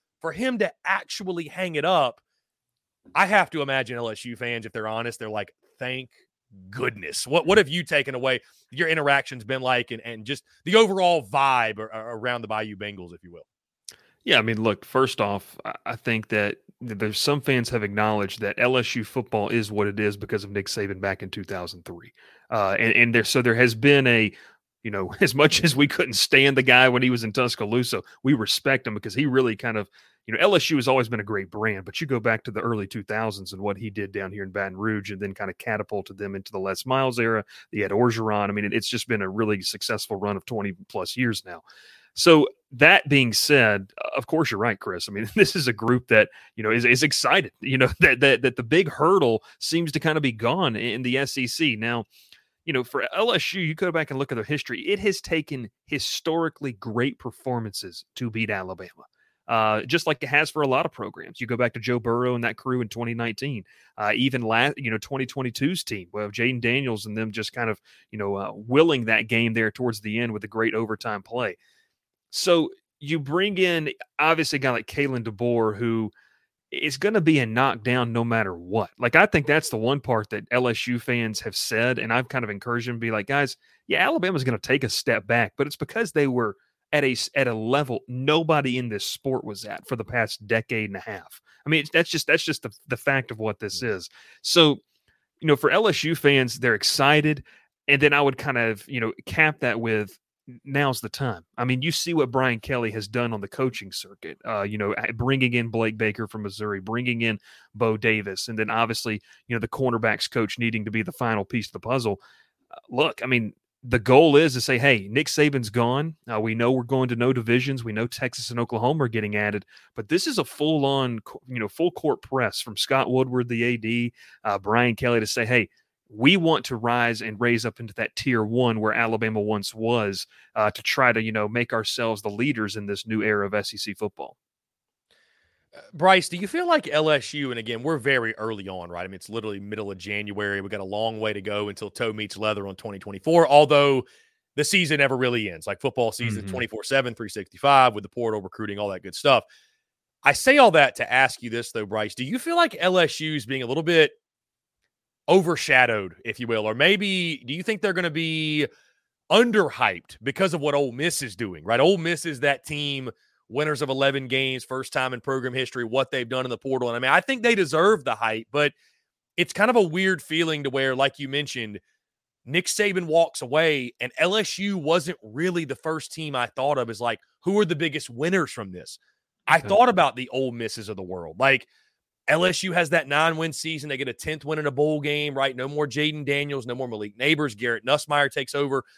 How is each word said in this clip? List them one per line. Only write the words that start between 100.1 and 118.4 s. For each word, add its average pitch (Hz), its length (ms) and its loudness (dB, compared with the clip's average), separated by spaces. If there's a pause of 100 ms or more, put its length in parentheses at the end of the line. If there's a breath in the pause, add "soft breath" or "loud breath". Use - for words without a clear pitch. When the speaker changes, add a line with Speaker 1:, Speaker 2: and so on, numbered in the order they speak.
Speaker 2:
"Now's 139 360 0
the 113 80 -8
time." 110 360 -6 (140)
I 120 60 -2
mean, 127 160 0
you 156 120 -2
see - 200 -2
what 135 200 2
Brian 127 260 2
Kelly 117 320 -4
has 104 160 -8
done 117 260 -2
on 107 80 -6
the 98 60 -10
coaching 123 460 -6
circuit, 95 520 -14
uh, 107 180 -4
you 104 160 -6
know, 104 200 -2
a-, 117 140 -4
bringing 127 400 2
in 120 160 0
Blake 110 280 -2
Baker 107 300 -2
from 107 160 -10
Missouri, 101 380 -6
bringing 117 420 -4
in 110 160 0 (380 soft breath)
Bo 110 200 2
Davis, 104 520 -2
and 113 100 -8
then 110 100 0
obviously, 113 540 -2 (240 soft breath)
you 120 80 -6
know, 113 60 -2
the 117 80 -4
cornerbacks 117 600 0
coach 110 300 -4
needing 113 260 -2
to 110 60 -8
be 110 120 -2
the 123 100 -6
final 113 320 -2
piece 113 240 -6
of - 40 -20
the - 60 -12
puzzle. 113 420 -2 (520 soft breath)
Uh, - 80 -20 (100)
look, 127 320 0
I 123 40 -6
mean, 120 260 0 (320)
the 120 160 0
goal 139 340 8
is 147 200 8
to 123 60 -2
say, 127 160 0
"Hey, 117 320 4
Nick 139 200 0
Saban's 139 420 2
gone. 127 460 0 (120)
Uh, 110 120 -2
we 113 160 -2
know 117 160 4
we're 131 100 2
going 127 280 0
to 120 60 -2
no 127 160 2
divisions. 123 520 0
We 110 80 -6
know 113 160 -2
Texas - 420 -8